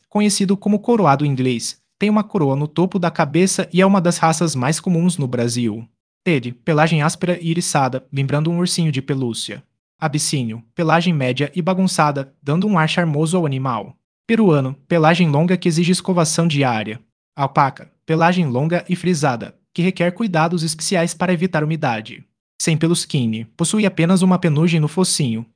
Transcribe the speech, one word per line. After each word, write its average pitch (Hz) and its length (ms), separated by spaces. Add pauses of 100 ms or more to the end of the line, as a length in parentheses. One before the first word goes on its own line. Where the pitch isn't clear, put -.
conhecido 202 480
como 202 240
coroado 160 460
inglês, 127 540 (180)
tem 208 140
uma 214 120
coroa 151 320
no 147 120
topo 185 320
da 175 100
cabeça 170 640
e 175 80
é 190 40
uma 196 140
das 170 200
raças 160 360
mais 131 240
comuns 175 380
no 139 100
Brasil. 120 580 (380)
Teddy, 127 280
pelagem 156 500
áspera 170 400
e 165 80
iriçada, 139 640
lembrando 143 380
um 170 80
ursinho 175 320
de 131 100
pelúcia. 123 640 (360)
Abissínio, 131 640 (120)
pelagem 170 360
média 135 440
e 180 60
bagunçada, 156 800
dando 165 260
um 202 100
ar 156 100
charmoso 160 480
ao 170 120
animal. 131 500 (300)
Peruano, 156 500 (100)
pelagem 170 400
longa 170 300
que 180 100
exige 170 240
escovação 170 560
diária. 117 540 (340)
Alpaca, 139 560 (140)
pelagem 170 400
longa 151 420
e 180 80
frisada, 143 600 (180)
que 170 80
requer 175 300
cuidados 170 500
especiais 165 540
para 180 180
evitar 160 300
umidade. 120 600 (380)
Sem 160 160
pelos. 165 220
Skinny, 113 440 (140)
possui 208 280
apenas 185 360
uma 185 180
penugem 165 400
no 147 80
focinho, 123 580 (100)